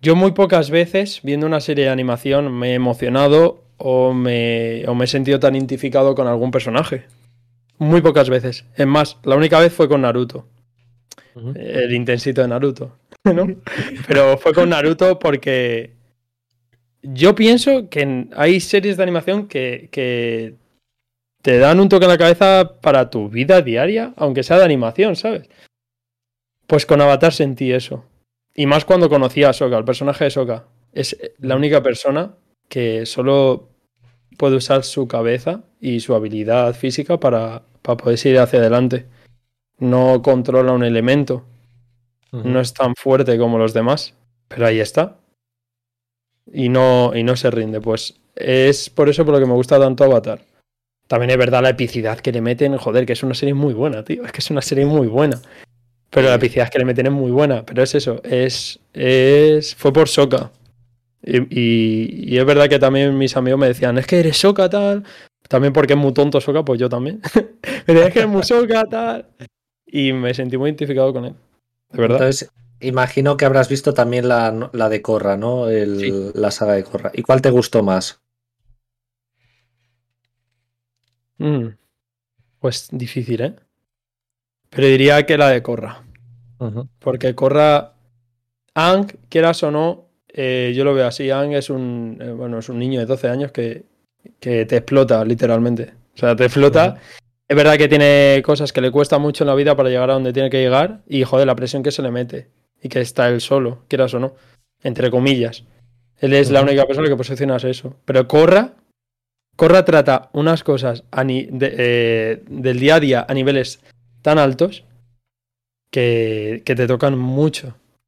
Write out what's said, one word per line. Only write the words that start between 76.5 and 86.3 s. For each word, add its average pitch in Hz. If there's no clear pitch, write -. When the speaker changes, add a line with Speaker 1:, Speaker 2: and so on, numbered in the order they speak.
Speaker 2:
saga 104
de 98
Korra. -
¿Y -
cuál 131
te 139
gustó 120
más? 92
Speaker 1:
Mm. 147
Pues -
difícil, 120
¿eh? 156
Pero 135
diría 139
que 156
la 143
de 123
Korra. -